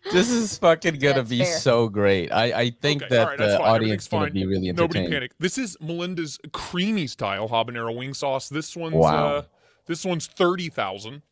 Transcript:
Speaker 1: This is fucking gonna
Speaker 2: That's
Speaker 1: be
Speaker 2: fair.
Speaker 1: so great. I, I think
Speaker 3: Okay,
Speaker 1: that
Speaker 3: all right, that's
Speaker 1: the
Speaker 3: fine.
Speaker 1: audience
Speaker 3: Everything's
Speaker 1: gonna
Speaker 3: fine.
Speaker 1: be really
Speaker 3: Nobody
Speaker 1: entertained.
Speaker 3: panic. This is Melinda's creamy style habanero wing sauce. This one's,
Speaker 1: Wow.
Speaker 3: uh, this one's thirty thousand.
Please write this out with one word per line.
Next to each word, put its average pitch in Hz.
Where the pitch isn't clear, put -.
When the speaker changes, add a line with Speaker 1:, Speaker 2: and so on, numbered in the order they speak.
Speaker 1:
This 202
is 233
fucking 165
gonna 139
Speaker 2:
That's 123
Speaker 1:
be 123
Speaker 2:
fair. 170
Speaker 1:
so 117
great. 98
I, 113
I 120
think 143
Speaker 3:
Okay, 113
Speaker 1:
that 117
Speaker 3:
all 110
right, -
that's 104
Speaker 1:
the 98
Speaker 3:
fine. -
Speaker 1:
audience 110
Speaker 3:
Everything's 107
Speaker 1:
gonna -
Speaker 3:
fine. 147
Speaker 1:
be 95
really 95
Speaker 3:
Nobody 170
Speaker 1:
entertained. 90
Speaker 3:
panic. 135
This 180
is 233
Melinda's 170
creamy 185
style 101
habanero 117
wing 135
sauce. 135
This 156
one's, 165
Speaker 1:
Wow. 156
Speaker 3:
uh, 147
this 165
one's 175
thirty 180
thousand. 107